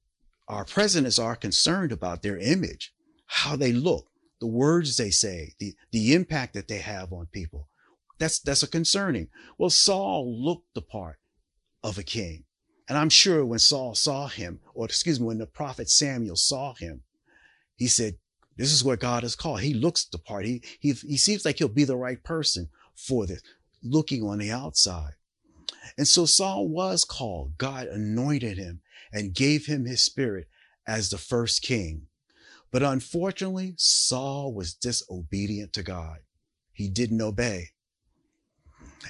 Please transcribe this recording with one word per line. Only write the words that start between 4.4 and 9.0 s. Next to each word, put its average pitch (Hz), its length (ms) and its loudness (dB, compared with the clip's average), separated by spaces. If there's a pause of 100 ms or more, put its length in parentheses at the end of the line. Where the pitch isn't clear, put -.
words 139 500 4
they 110 120 0
say, 90 480 0
the, 101 160 -8 (180)
the 113 220 4
impact 160 400 2
that 101 140 -8
they 107 120 -6
have 92 340 -8
on 85 140 -10
people. 80 420 -10 (500)
That's, 160 200 0
that's 139 220 2
a 143 60 0
concerning. 170 640 0 (280)